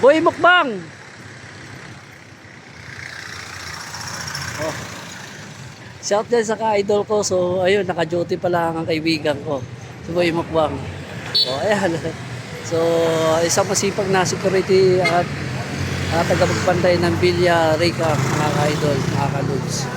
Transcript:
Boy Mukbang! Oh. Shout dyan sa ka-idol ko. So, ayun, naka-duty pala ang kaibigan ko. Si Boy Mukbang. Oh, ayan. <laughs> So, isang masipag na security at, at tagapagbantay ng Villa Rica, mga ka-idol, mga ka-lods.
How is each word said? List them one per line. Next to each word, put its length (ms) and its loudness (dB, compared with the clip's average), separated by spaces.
Boy 160 8
Mukbang! 640 4
Oh. 160 -4
Shout 240 0
dyan 160 2
sa 160 -2
ka-idol 480 2
ko. 160 2
So, 400 0
ayun, 240 2
naka-duty 480 -2
pala 400 0
ang 80 -4
kaibigan 640 0
ko. 160 -4
Si 80 -10
Boy 240 2
Mukbang. 400 0
Oh, 160 -2
ayan. 360 2
<laughs> 40 -10
So, 160 -2
isang 240 2
masipag 400 0
na 160 4
security 760 4
at, 300 2
at 100 2
tagapagbantay 680 4
ng 240 2
Villa 560 4
Rica, 400 2
mga 400 0
ka-idol, 420 0
mga 320 0
ka-lods. 460 -2